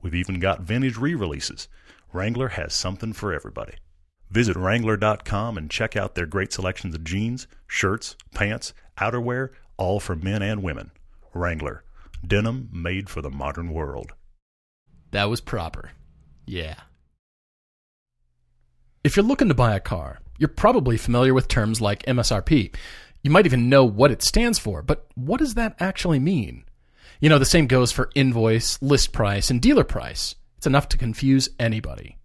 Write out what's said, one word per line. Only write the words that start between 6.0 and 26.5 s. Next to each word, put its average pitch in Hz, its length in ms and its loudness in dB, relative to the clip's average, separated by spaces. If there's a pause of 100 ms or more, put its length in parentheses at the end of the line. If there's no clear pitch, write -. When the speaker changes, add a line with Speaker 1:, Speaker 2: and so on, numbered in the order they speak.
Speaker 1:
their 87 120 -4
great 95 260 -4
selections 92 420 -6
of 80 100 -8
jeans, 107 420 -4 (200)
shirts, - 480 -4 (200)
pants, 107 400 -4 (240)
outerwear, 123 500 -2 (300)
all 95 220 0
for 92 140 -6
men 95 280 -4
and 104 200 -4
women. 69 280 -8 (420)
Wrangler. 82 520 -6 (400)
Denim 113 460 -2
made 92 380 -6
for 82 140 -10
the 71 80 -8
modern 71 420 -6
world. 71 400 -8 (1000)
Speaker 2:
That 101 200 0
was 120 100 -4
proper. - 520 -8 (540)
Yeah. 80 280 -8 (2250)
If - 140 2
you're 202 80 6
looking 254 240 2
to 139 60 4
buy 117 200 4
a 98 60 -2
car, 69 400 -8 (180)
you're 156 100 2
probably 165 480 4
familiar 123 380 4
with 131 140 2
terms 110 320 0
like 101 260 -2
M 123 120 0
S 117 140 0
R 101 100 0
P. 143 280 2 (520)
You 139 80 0
might 185 160 8
even 123 220 4
know 135 160 8
what 117 260 4
it - 120 -2
stands 233 360 2
for, 82 240 -6
but - 320 -2
what 151 240 -4
does 285 160 0
that 226 260 -2
actually 175 380 0
mean? 120 460 -2 (560)